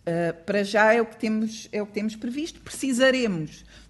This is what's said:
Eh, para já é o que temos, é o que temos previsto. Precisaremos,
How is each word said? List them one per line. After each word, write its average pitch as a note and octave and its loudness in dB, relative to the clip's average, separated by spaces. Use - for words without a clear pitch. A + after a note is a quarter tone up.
Eh, E3+ 0
para G3+ -2
já G#3+ 4
é A#3 4
o A3+ 0
que - -12
temos, A3 -4
é G#3 -2
o G#3 -8
que - -16
temos G#3+ -4
previsto. C#4+ -8
Precisaremos, B3 0